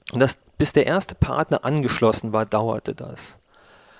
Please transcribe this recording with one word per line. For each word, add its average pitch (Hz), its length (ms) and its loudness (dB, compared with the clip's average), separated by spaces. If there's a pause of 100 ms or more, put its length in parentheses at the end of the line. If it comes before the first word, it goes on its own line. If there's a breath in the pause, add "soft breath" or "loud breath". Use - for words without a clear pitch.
(120)
Und 120 80 2
das, 131 180 2 (180)
bis - 160 0
der 143 140 4
erste 185 300 -2
Partner - 480 0
angeschlossen 117 680 0
war, 110 140 0
dauerte 110 480 -2
das. - 440 -16 (600 soft breath)